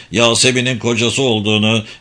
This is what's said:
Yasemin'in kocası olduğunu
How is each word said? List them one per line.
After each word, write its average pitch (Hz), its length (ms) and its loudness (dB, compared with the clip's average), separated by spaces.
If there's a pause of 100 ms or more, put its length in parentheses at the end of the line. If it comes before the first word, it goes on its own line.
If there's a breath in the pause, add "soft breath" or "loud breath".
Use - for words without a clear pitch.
(120)
Yasemin'in 120 680 0
kocası 120 420 -2
olduğunu 107 640 0 (160 loud breath)